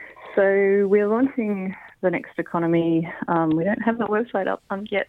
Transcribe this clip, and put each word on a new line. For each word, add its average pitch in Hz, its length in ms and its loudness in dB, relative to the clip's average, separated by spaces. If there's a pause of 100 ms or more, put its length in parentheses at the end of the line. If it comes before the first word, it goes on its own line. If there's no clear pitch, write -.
(340)
so 196 540 4
we're 208 200 4
launching 214 680 -2 (240)
The 185 80 0
Next - 300 -4
Economy. 170 680 0 (220)
Um, 165 220 2
we 160 140 2
don't 208 180 -2
have 226 160 0
the 214 80 -2
website 208 420 -2
up, 190 220 -4
um, 202 200 -6
yet, 202 180 -2